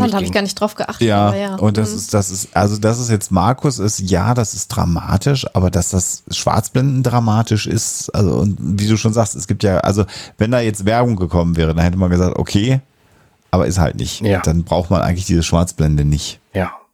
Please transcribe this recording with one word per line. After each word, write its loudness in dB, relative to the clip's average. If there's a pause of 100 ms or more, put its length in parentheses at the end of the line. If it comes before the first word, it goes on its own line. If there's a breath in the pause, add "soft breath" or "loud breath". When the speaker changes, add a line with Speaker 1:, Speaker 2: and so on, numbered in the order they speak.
Speaker 1:
ähnlich 0
Speaker 2:
hab 0
ich -2
Speaker 1:
ging. -4
Speaker 2:
gar 0
nicht -6
drauf -2
geachtet, -2
Speaker 3:
Ja, 4
Speaker 2:
aber 0
ja. -4
Speaker 3:
und 0
das 0
Speaker 2:
Mhm. -6
Speaker 3:
ist, -8
das 0
ist, -6
also 2
dass 0
es -4
jetzt -2
Markus 0
ist, -2
ja, 0
das -2
ist -8
dramatisch, 0
aber 2
dass 0
das -2
Schwarzblenden 0
dramatisch 2
ist, -4
also 2
und 0
wie 0
du 4
schon 0
sagst, 0
es -10
gibt -2
ja, 2
also 2 (360 loud breath)
wenn 0
da 2
jetzt -2
Werbung 2
gekommen 0
wäre, 2
dann 2
hätte 0
man 2
gesagt, 2
okay, 0 (680 soft breath)
aber 2
ist -2
halt 0
nicht. -8
Speaker 1:
Ja. 0
Speaker 3:
Dann 0
braucht -2
man 2
eigentlich -2
diese 2
Schwarzblende 0
nicht. -2 (160)
Speaker 1:
Ja. -2 (220)